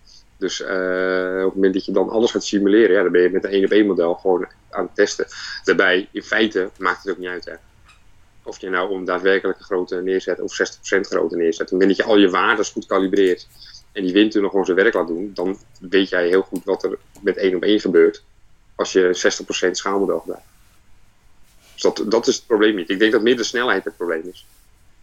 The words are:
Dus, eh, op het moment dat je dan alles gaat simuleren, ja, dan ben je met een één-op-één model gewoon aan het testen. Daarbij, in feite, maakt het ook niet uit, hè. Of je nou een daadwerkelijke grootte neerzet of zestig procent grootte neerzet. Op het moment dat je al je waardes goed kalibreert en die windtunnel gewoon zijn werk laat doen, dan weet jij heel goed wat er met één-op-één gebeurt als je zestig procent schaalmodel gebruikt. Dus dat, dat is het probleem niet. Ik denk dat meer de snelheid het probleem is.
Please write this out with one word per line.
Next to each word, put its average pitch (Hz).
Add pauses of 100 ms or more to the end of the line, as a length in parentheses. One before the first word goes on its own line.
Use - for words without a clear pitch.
(380)
Dus, 92
eh, - (720)
op 95
het 92
moment 95
dat 95
je 95
dan 98
alles 113
gaat 101
simuleren, 101
ja, 98
dan 87
ben 87
je 90
met 92
een 98
één-op-één 101
model 87
gewoon 90 (220)
aan 98
het -
testen. - (360)
Daarbij, 92
in 101
feite, 104
maakt 90
het 98
ook 82
niet 92
uit, 87
hè. 82 (920)
Of -
je 95
nou 92
een 92
daadwerkelijke 92
grootte 90
neerzet 92
of 98
zestig -
procent -
grootte 85
neerzet. 82
Op -
het -
moment 95
dat -
je 113
al 107
je 101
waardes 98
goed -
kalibreert 95 (440)
en 104
die 90
windtunnel 104
gewoon 95
zijn 87
werk 104
laat 85
doen, 90
dan 90 (220)
weet 95
jij 90
heel 92
goed -
wat 95
er 95 (240)
met 95
één-op-één 95
gebeurt 85 (520)
als -
je 92
zestig 95
procent 90
schaalmodel 98
gebruikt. - (1300)
Dus -
dat, -
dat 117
is 127
het -
probleem 107
niet. 90
Ik 95
denk 110
dat 113
meer 123
de 113
snelheid 117
het -
probleem 85
is. - (580)